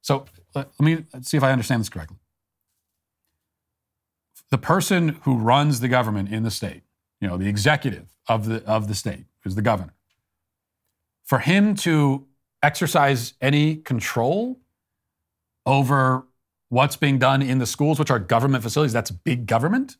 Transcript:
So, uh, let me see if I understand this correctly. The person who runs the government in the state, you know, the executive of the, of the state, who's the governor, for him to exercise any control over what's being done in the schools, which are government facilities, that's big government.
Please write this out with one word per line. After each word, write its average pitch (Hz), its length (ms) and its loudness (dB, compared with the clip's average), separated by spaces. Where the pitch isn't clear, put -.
So, 139 220 -2
uh, 135 80 -8
let - 20 -2
me 160 240 2
see - 140 -4
if 139 80 2
I 135 80 4
understand 123 280 0
this 104 80 -4
correctly. 82 280 -14
The 135 80 0
person 170 640 0
who 131 140 0
runs 127 420 2
the 123 100 -2
government 107 440 0
in 110 100 -4
the 120 80 -2
state, - 320 -10
you 101 80 -4
know, 90 80 -6
the 95 100 -4
executive 104 720 -2
of 110 200 0
the, 113 180 -4
of 107 240 -2
the 107 80 -4
state, - 300 -8
who's 95 100 -6
the 107 80 -4
governor, 101 320 -2
for 135 140 0
him 202 380 2
to 143 500 0
exercise 143 800 2
any 147 360 2
control 156 840 -4
over 131 600 2
what's 131 260 2
being 139 220 2
done 135 220 4
in 131 180 0
the 120 80 0
schools, 147 340 0
which 143 100 0
are 123 80 4
government 117 460 0
facilities, 127 280 -2
that's 113 200 -2
big 120 340 -4
government. 175 540 -2